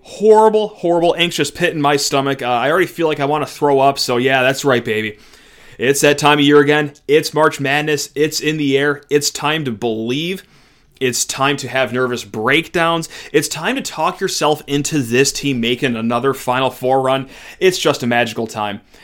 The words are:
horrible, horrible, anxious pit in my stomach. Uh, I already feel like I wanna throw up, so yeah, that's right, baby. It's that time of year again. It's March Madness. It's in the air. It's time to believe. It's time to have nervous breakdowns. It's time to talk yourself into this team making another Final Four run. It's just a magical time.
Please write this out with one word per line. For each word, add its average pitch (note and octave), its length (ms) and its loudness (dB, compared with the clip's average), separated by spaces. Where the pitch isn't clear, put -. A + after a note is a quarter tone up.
horrible, G#3+ 680 4
horrible, E3+ 480 0
anxious E3+ 340 0
pit E3+ 220 -2
in D#3 80 -4
my C#3+ 160 4
stomach. C#3 440 -2
Uh, B2 60 -4
I B2 240 0
already F3 160 2
feel E3 200 -2
like D3+ 120 -2
I C#3 60 -2
wanna D3 220 -2
throw C#3+ 320 0
up, C3+ 200 4
so B2 180 0
yeah, C3 260 2
that's C3+ 200 0
right, B2 220 2
baby. G#2+ 340 -4
It's C3+ 240 0
that D3 160 4
time D3 220 4
of C#3+ 60 4
year D3 160 8
again. D3 320 0
It's D#3 260 2
March D#3 260 2
Madness. D3 560 -2
It's D3+ 240 -2
in D#3 180 -2
the C#3 200 0
air. C#3+ 320 -2
It's C#3+ 200 2
time D3+ 360 -4
to B2+ 60 -4
believe. A#2+ 720 -4
It's B2+ 240 -2
time C#3 320 -2
to C3+ 100 -10
have B2+ 240 -2
nervous B2 320 -2
breakdowns. D#3+ 840 -2
It's D3+ 160 0
time F3 260 -4
to C4+ 60 -4
talk F3 400 -6
yourself D3+ 440 -2
into D3 340 -2
this B2 340 0
team C#3 260 -4
making A#2+ 380 -2
another A#2+ 360 -2
Final B2+ 360 -2
Four C3 320 0
run. C3+ 260 -2
It's F#3 180 2
just C#3+ 260 0
a B2 40 -2
magical A#2 400 -2
time. G#2 320 -8